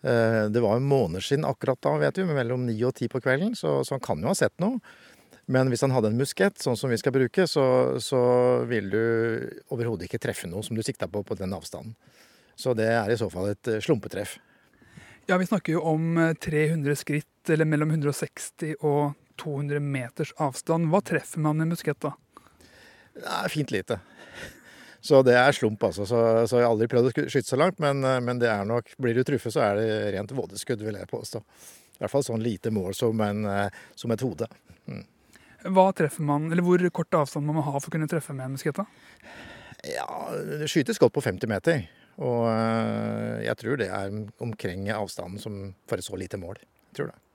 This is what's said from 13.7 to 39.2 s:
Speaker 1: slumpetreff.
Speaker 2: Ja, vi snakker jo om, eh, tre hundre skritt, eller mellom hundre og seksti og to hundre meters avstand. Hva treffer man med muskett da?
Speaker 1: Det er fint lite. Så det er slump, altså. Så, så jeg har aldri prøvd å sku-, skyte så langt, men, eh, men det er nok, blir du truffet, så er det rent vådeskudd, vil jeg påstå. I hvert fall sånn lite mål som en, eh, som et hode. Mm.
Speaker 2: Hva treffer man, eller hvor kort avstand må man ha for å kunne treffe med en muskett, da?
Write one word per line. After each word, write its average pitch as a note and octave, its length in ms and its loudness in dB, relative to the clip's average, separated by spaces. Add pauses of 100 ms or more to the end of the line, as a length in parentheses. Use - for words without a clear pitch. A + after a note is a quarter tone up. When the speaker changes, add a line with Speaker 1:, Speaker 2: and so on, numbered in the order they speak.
Speaker 1:
slumpetreff. G#2 540 -2 (920)
Speaker 2:
Ja, F#3 100 4
vi F#3 80 2
snakker E3 300 0
jo E3+ 160 0
om, E3 260 2
eh, E3 220 4
tre D3+ 300 0
hundre D3 260 0
skritt, - 560 -4
eller D#3 160 4
mellom D#3 240 2
hundre D3 180 2
og C#3+ 80 -2
seksti - 640 -8
og D3 340 2 (240)
to D3 200 -6
hundre C#3+ 240 -2
meters C#3 580 -4
avstand. D#3+ 500 0
Hva G3 140 4
treffer D#3 400 -4
man D3+ 140 2
med D#3+ 180 0
muskett - 240 -4
da? D3+ 140 -6 (1000)
Speaker 1:
Det - 140 -14
er F3 220 -2
fint D3+ 260 -2
lite. F#2+ 240 -2 (1000)
Så C3+ 240 8
det B2 80 10
er B2 180 8
slump, G#2+ 300 0
altså. G2 240 0
Så, A#2 120 0 (280)
så A#2+ 140 2
jeg A#2+ 80 6
har A#2 80 4
aldri A2 120 2
prøvd A#2+ 220 4
å - 20 0
sku-, D3 220 -2
skyte C3 160 0
så B2+ 80 0
langt, F3 240 2
men, C#3 240 0
eh, C3 160 2
men B2 160 -4
det A#2+ 100 2
er G#2 220 0
nok, A#2 320 -4
blir A#2 160 0
du B2+ 80 2
truffet, C3 260 -2
så C3+ 140 0
er G2+ 160 2
det G#2+ 320 0
rent G2 240 -4
vådeskudd, G#2 480 -6
vil A2 80 -6
jeg F#2 160 -12
påstå. A#2 320 -8
I - 640 -16
hvert - 80 -6
fall C#3 100 4
sånn A2+ 220 -2
lite A2+ 260 -2
mål G2 240 -2
som A2+ 300 0
en, G#2 240 -2
eh, G2+ 200 0 (260)
som A#2 180 -4
et A2 80 -2
hode. A2+ 240 -4 (420)
Mm. - 140 -12 (680)
Speaker 2:
Hva F#3+ 240 6
treffer D3+ 320 -2
man, D3 240 0
eller F3 160 2
hvor F3+ 160 6 (140)
kort - 180 -4
avstand D3 320 0
må D3+ 80 0
man D#3 140 0
ha C#3+ 100 -2
for C#3+ 140 -6
å - 20 -6
kunne D#3 160 -2
treffe D#3 240 -4
med C3 140 -8
en C3+ 80 -6
muskett, C#3+ 240 -4
da? G#3 60 -4 (1000)